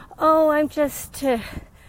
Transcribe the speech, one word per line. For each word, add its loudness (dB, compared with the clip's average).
Oh, 4
I'm 2
just, -6
uh, 0